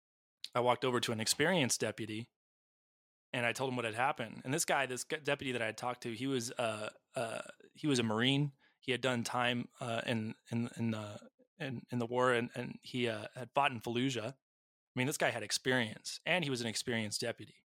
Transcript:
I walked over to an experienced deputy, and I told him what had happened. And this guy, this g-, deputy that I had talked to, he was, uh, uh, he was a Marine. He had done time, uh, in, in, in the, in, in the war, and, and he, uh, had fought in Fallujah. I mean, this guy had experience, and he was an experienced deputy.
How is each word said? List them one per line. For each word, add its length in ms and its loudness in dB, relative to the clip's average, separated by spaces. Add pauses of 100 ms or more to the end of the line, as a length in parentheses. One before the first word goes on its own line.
(540)
I 60 4
walked 240 4
over 160 2
to 120 0
an 80 -2
experienced 600 2
deputy, 480 -4 (1040)
and 140 0
I 60 4
told 180 -2
him 60 -2
what 100 -2
had 80 -4
happened. 500 -2
And 80 -2
this 140 2
guy, 180 4
this 200 -4
g-, 180 -4
deputy 300 0
that 100 0
I 40 0
had 120 -4
talked 240 -6
to, 120 -4
he 120 -4
was, 260 -2
uh, 380 -2 (240)
uh, 260 -4 (320)
he 140 -6
was 120 6
a 40 6
Marine. 500 2 (260)
He 140 -2
had 80 0
done 240 0
time, 440 0 (120)
uh, 260 -4
in, 280 -2 (160)
in, 260 0
in 140 0
the, 280 -6 (400)
in, 320 -6
in 80 -2
the 80 0
war, 260 4
and, 220 2
and 280 -8
he, 260 -2
uh, 260 -4
had 200 -10
fought 160 6
in 100 -6
Fallujah. 480 -2
I 60 -10 (600)
mean, 120 2
this 100 -2
guy 140 4
had 120 -2
experience, 840 0
and 180 2
he 60 -2
was 100 0
an 60 -2
experienced 560 -2
deputy. 420 -8 (100)